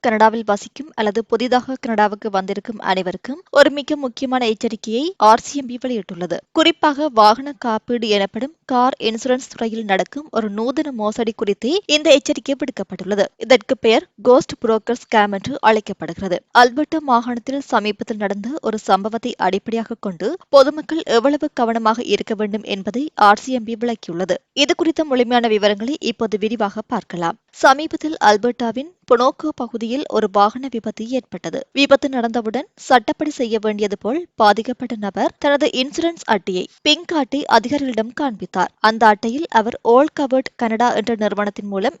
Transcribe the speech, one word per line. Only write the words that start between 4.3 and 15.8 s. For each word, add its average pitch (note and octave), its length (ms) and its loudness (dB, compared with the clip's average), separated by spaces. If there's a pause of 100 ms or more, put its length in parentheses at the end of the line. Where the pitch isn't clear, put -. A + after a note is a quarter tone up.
எச்சரிக்கையை A3+ 520 -4 (240)
ஆர் A3+ 180 6
சி - 140 -12
எம் B3+ 100 -10
பி B3 120 -10
வெளியிட்டுள்ளது. F3+ 560 -6 (180)
குறிப்பாக D#4 500 2 (120)
வாகன A#3 340 6 (120)
காப்பீடு A3+ 420 -2 (100)
எனப்படும் A3+ 360 -4 (200)
கார் B3 240 2 (120)
இன்சூரன்ஸ் B3+ 440 -2
துறையில் A3 380 -6
நடக்கும் C#4+ 360 -2 (100)
ஒரு A3 100 -2 (100)
நூதன C4+ 340 -2 (100)
மோசடி G#3+ 400 -2
குறித்தே A3 320 -2 (220)
இந்த D4+ 120 0 (100)
எச்சரிக்கை C#4 440 -2
விடுக்கப்பட்டுள்ளது. G3 640 -4 (200)
இதற்கு A3+ 300 2 (100)
பெயர் B3 200 4 (220)
கோஸ்ட் B3 340 4
புரோக்கர் A3+ 420 -2
ஸ்கேம் G#3 340 2
என்று A#3 160 -8 (160)
அழைக்கப்படுகிறது. F#3+ 680 -2 (220)